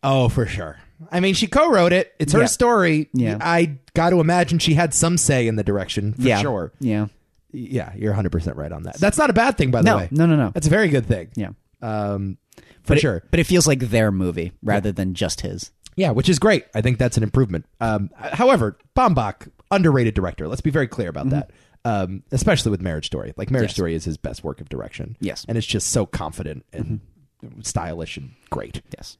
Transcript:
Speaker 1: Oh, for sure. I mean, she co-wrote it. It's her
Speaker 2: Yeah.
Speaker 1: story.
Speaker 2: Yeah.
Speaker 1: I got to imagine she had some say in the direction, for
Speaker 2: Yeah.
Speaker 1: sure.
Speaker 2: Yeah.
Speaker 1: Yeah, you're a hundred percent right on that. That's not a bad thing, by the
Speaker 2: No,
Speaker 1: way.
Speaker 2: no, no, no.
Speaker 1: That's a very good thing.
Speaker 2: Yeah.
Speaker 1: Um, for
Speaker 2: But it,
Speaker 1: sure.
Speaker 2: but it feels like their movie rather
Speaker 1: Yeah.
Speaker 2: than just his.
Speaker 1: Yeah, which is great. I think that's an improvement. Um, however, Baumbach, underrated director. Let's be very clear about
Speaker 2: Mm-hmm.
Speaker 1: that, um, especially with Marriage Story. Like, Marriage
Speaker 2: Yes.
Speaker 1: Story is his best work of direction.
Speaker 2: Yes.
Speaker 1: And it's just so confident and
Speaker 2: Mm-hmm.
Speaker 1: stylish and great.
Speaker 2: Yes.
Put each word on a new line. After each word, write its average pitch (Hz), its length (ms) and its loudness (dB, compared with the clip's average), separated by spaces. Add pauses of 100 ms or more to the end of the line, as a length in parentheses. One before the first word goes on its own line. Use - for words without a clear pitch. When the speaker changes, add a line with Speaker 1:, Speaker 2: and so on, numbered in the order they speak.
Speaker 1:
Oh, 135 260 2
for 117 180 0
sure. 85 320 -10 (320)
I 175 100 -2
mean, 190 140 2
she 196 140 0
co-wrote 220 440 4
it. 185 280 0
It's 143 120 0
her 226 80 6
Speaker 2:
Yeah. 240 60 4
Speaker 1:
story. 185 640 2
Speaker 2:
Yeah. 110 280 0
Speaker 1:
I 170 380 0 (160)
got 170 160 4
to 180 100 4
imagine 165 400 2
she 160 140 4
had 160 200 2
some 170 240 2
say 127 300 2
in 110 80 0
the 104 80 -2
direction, 101 500 -2
for 123 80 -4
Speaker 2:
Yeah. 113 180 4
Speaker 1:
sure. 104 380 -2
Speaker 2:
Yeah. 107 280 -2 (460)
Speaker 1:
Yeah, 123 440 -8
you're 107 160 -2
a 98 40 0
hundred 95 160 0
percent 82 240 -2
right 76 160 -8
on 80 120 -12
that. 90 140 -12
That's 202 200 2
not 302 120 4
a - 20 2
bad 233 240 2
thing, 135 140 0
by 120 120 2
the 175 80 6
Speaker 2:
No, 196 80 4
Speaker 1:
way. 87 120 -4
Speaker 2:
no, 160 160 4
no, 165 100 6
no. 120 140 2
Speaker 1:
That's 156 160 -4
a - 40 4
very 196 180 4
good 131 180 0
thing. 92 300 -2
Speaker 2:
Yeah. 95 140 -6 (320)
Speaker 1:
Um, 101 560 -4 (440)
for - 60 -16
Speaker 2:
But - 100 4
it, - 20 4
Speaker 1:
sure. 117 300 0
Speaker 2:
but 165 100 2
it 165 40 2
feels 180 220 2
like 135 140 2
their 110 300 2
movie 87 420 -2 (100)
rather 101 260 -2
Speaker 1:
Yeah. 98 60 -4
Speaker 2:
than 95 200 -4
just - 280 -4
his. 95 280 -10 (260)
Speaker 1:
Yeah, 180 140 2
which 117 180 2
is 165 120 4
great. 190 240 4 (100)
I 110 60 0
think 120 180 0
that's 123 180 0
an 110 60 2
improvement. 101 440 0 (140)
Um, 107 360 -2
however, 202 600 2 (200)
Baumbach, 143 520 0 (220)
underrated 135 440 4
director. 87 340 -4
Let's 123 140 -8
be 156 80 0
very 139 180 0
clear 98 200 -6
about 71 180 -6
Speaker 2:
Mm-hmm. 135 100 0
Speaker 1:
that, 143 140 -6 (340)
um, 98 480 -4
especially 135 400 0
with 92 80 -2
Marriage 82 260 -4
Story. - 300 -8
Like, 104 160 -6
Marriage 117 180 0
Speaker 2:
Yes. - 60 -12
Speaker 1:
Story 85 180 -2
is 80 100 -6
his 78 120 -6
best - 260 -12
work 73 180 -10
of 71 80 -16
direction. - 520 -12
Speaker 2:
Yes. - 280 -8
Speaker 1:
And 113 80 -4
it's 110 100 -4
just - 220 -4
so 107 180 0
confident 78 680 -10
and 82 280 -8 (440)
Speaker 2:
Mm-hmm. 107 160 -20
Speaker 1:
stylish 85 560 -8
and 67 160 -16 (180)
great. - 320 -10 (140)
Speaker 2:
Yes. - 240 -20